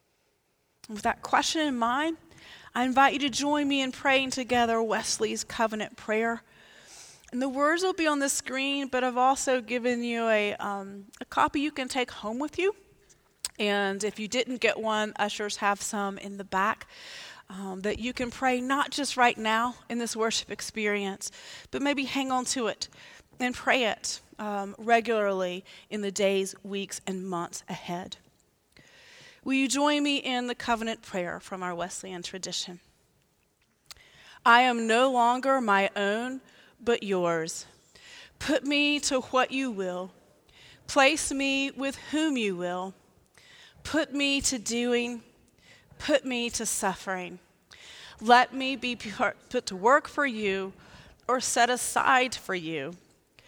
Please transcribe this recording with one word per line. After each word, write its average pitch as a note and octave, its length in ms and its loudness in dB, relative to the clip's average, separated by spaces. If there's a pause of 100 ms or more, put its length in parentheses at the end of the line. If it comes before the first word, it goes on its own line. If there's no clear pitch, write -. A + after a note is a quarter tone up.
(880)
With G#3 140 -10
that - 200 -2
question D4 400 2
in C4+ 160 0
mind, C#4 400 0 (560)
I A#3+ 100 2
invite C4 300 6
you C#4+ 60 -2
to C#4 100 0
join C#4+ 380 0
me C#4 120 2
in C4 100 -2
praying C4+ 400 2
together A#3 520 2
Wesley's A3 600 -2
covenant G#3+ 520 -2
prayer. A3+ 460 -2 (920)
And B3 80 -4
the C#4 80 0
words D4 360 2
will F#4 80 2
be E4 160 0
on D4 100 2
the C#4 100 0
screen, C#4 600 -2
but B3+ 160 0
I've B3 120 0
also C4 440 2
given A#3+ 420 -2
you A#3 260 0
a, G#3 260 2
um, G3 500 -8 (160)
a - 40 -10
copy - 360 0
you D4 100 -2
can C4 160 -6
take B3+ 240 -2
home A3+ 300 -8
with D4+ 180 -6
you. G4 160 2 (800)
And G3+ 460 0
if G#3 160 -4
you G#3+ 80 -6
didn't B3 340 -2
get A3 200 2
one, G#3+ 360 0
ushers G#3 420 -4
have G3+ 220 2
some G3+ 380 -4
in G3+ 200 -12
the G3 60 -10
back, G3 440 -2 (600)
um, F#3+ 340 -10
that G#3+ 180 -4
you B3 120 -4
can A#3+ 200 -6
pray B3+ 280 0
not C4+ 300 0
just C4+ 260 -4
right A#3+ 220 6
now A3 380 0 (120)
in A#3+ 100 -4
this A#3 180 -4
worship A3 340 -2
experience, G#3 800 -4 (400)
but C4 120 -4
maybe C#4+ 220 0
hang C4 280 -2
on B3+ 140 0
to A#3+ 200 -2
it - 220 -4 (500)
and B3+ 160 -2
pray B3 300 2
it, - 360 -4 (200)
um, G3+ 360 -4
regularly G#3 880 2 (240)
in G#3+ 120 -6
the G3+ 100 -4
days, G3 540 0
weeks, G3 420 -8
and F#3+ 220 -6
months E3+ 400 -6
ahead. F3 480 -8 (1300)
Will C4 100 -2
you C4+ 140 4
join C#4+ 340 2
me C#4+ 140 2
in B3 320 -2
the A#3+ 60 -4
covenant A3+ 460 -2
prayer F3 400 -6
from F#3 220 -10
our F3+ 120 -4
Wesleyan F3 480 -8
tradition? F3+ 580 -8 (1600)
"I A#3+ 180 10
am A#3 240 4
no A#3+ 240 6
longer B3+ 520 4
my G3 340 4
own, A3+ 440 -2 (380)
but A#3 240 0
yours. F3 640 0 (760)
Put C4+ 260 0
me D4 360 2
to C4 200 0
what - 300 2
you C4 200 -2
will. F#3 420 -6 (760)
Place C#4+ 460 4
me C4+ 380 0
with C4+ 260 -4 (140)
whom D4+ 260 0
you G3+ 180 0
will. F3+ 400 -4 (880)
Put D4 300 0
me C#4 300 0
to B3+ 160 0
doing, A#3+ 640 -2 (760)
put - 280 2
me A#3+ 240 -2
to A3+ 160 -4
suffering. F#3 720 -4 (800)
Let A#3+ 320 8
me C4 240 -2
be B3 180 -4
pu-, G#3+ 380 -2 (160)
put B3 180 -4
to F#3+ 100 -8
work B3 300 4
for C#4+ 200 -2
you G3 480 -2 (520)
or B3 140 2
set A#3+ 300 4
aside B3+ 640 2
for - 200 -6
you, D#3+ 400 -6 (540)